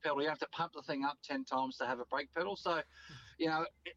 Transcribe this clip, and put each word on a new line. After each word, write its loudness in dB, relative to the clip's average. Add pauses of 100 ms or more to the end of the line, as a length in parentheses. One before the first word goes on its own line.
pedal, 4
you 4
have 0
to -4
pump -2
the -12
thing 0
up 0
ten -2
times 0
to 0
have 0
a -2
brake -2
pedal. 0
So, 0 (580)
you 2
know, 4 (200)
it, -10